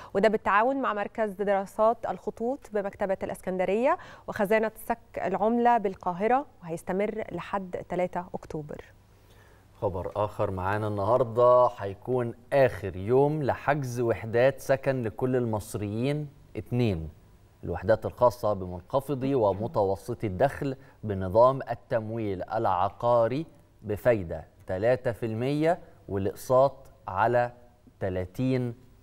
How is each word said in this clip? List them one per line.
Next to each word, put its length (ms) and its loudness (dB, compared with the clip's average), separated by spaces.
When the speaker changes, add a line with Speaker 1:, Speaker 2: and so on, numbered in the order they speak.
Speaker 1:
وده 160 4
بالتعاون 520 2
مع 120 -2
مركز 400 -4
دراسات 640 0
الخطوط 500 -6
بمكتبة 500 -2
الإسكندرية 760 0
وخزانة 440 0
سك 120 -4
العملة 600 2
بالقاهرة، 680 0
وهيستمر 680 -4
لحد 580 -6
تلاتة 440 -2
أكتوبر. 480 -10
Speaker 2:
خبر 340 -4
آخر 360 0
معانا 360 -2
النهاردة، 920 4
هيكون 560 -4
آخر 420 2
يوم 480 2
لحجز 560 -2
وحدات 600 0
سكن 440 -2
لكل 320 -2
المصريين 960 -2
اتنين، 520 -2
الوحدات 420 0
الخاصة 480 2
بمنخفضي 840 -4
ومتوسطي 920 0
الدخل 480 -2
بنظام 560 4
التمويل 720 -4
العقاري 1000 0
بفايدة 640 0
تلاتة 440 0
في 140 -6
المية 540 0
والأقساط 640 2
على 440 2
تلاتين 760 -2